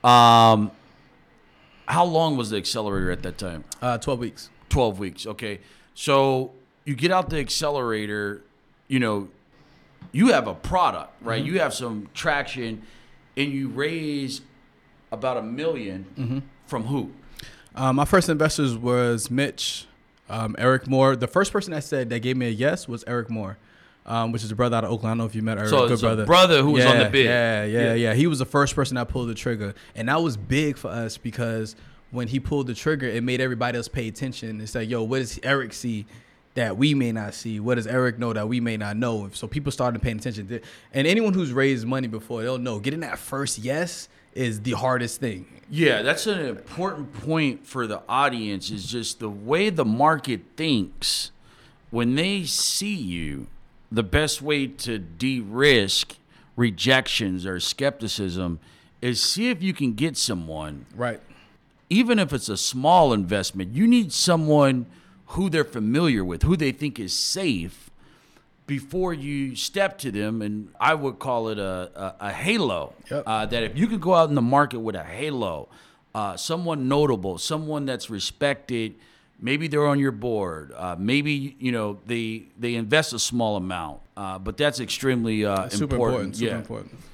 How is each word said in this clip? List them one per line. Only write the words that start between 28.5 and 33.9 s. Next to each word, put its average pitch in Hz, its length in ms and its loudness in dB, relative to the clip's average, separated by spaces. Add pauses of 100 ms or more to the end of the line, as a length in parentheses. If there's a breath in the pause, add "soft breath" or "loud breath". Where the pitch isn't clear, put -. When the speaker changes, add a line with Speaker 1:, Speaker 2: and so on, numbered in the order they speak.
Speaker 2:
person 131 200 0
that 120 120 -2
pulled 123 200 -4
the 113 60 -4
trigger. 104 400 -4 (220 loud breath)
And 113 120 -4
that 156 140 2
was 135 140 0
big 135 420 0
for 113 100 -10
us 113 280 -6
because 113 580 -6 (380 soft breath)
when 120 160 -4
he 131 120 -2
pulled 135 280 -2
the 117 60 -6
trigger, 143 320 -2
it 117 180 -2
made 127 160 0
everybody 123 360 -2
else 117 120 -6
pay 120 200 -6